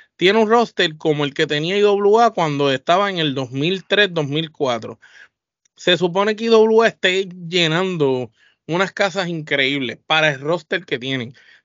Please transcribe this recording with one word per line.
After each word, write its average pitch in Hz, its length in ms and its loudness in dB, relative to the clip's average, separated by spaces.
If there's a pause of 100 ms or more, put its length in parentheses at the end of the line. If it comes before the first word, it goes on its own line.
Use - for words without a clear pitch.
(160)
Tiene 202 240 4
un 214 80 2
roster 208 480 0
como 147 280 0
el 139 100 -6
que 160 120 0
tenía 156 300 -2
I 202 40 0
W 202 400 4
A 233 100 4
cuando 143 420 0
estaba 180 380 0
en 185 80 -6
el 151 160 -2
dos 131 160 -6
mil 160 340 -4
tres, 196 300 0
dos 156 140 -2
mil 156 220 -6
cuatro. 117 480 -4 (800)
Se 175 220 0
supone 190 380 -2
que 220 80 -8
I 226 40 -2
W 220 340 4
A 226 60 4
esté 190 400 0 (200)
llenando 160 840 0 (360)
unas 180 260 -2
casas 190 360 -2
increíbles 139 800 -4
para 156 240 2
el 135 100 -8
roster 170 460 -6
que 135 120 -6
tienen. 123 360 -6 (300)